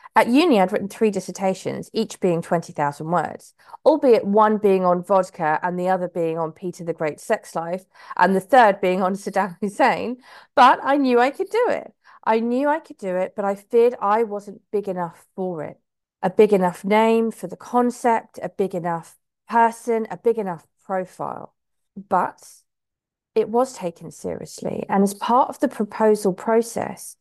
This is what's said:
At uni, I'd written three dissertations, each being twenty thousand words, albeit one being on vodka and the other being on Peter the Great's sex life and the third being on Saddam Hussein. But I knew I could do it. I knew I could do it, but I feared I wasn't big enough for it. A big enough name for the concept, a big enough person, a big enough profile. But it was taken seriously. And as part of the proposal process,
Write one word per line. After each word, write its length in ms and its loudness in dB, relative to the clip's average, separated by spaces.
At 100 4
uni, 320 4
I'd 120 2
written 180 -4
three 220 0
dissertations, 800 -6
each 260 -6
being 220 0
twenty 320 -4
thousand 380 -4
words, 420 -4
albeit 400 4
one 320 4
being 260 2
on 180 2
vodka 640 0
and 160 -4
the 80 -2
other 220 -2
being 280 -4
on 140 -4
Peter 320 -12
the 100 -6
Great's 300 -6
sex 320 -6
life 300 -6
and 180 4
the 60 2
third 400 4
being 200 0
on 120 0
Saddam 480 -4
Hussein. 560 -2
But 300 6
I 140 2
knew 200 2
I 140 2
could 180 -8
do 200 0
it. 240 -6
I 160 2
knew 260 -2
I 120 0
could 180 -18
do 180 -6
it, 180 -4
but 120 -6
I 100 -2
feared 460 2
I 220 2
wasn't 380 -8
big 160 -4
enough 360 -8
for 260 -6
it. 140 -14
A 80 -2
big 240 6
enough 300 0
name 460 2
for 180 -12
the 100 -14
concept, 840 -2
a 80 -8
big 240 -4
enough 440 -6
person, 640 0
a 80 -10
big 200 0
enough 280 -8
profile. 680 -8
But 520 -4
it 140 0
was 240 -2
taken 380 -12
seriously. 760 -10
And 160 2
as 100 0
part 360 0
of 100 -14
the 80 0
proposal 640 0
process, 880 -4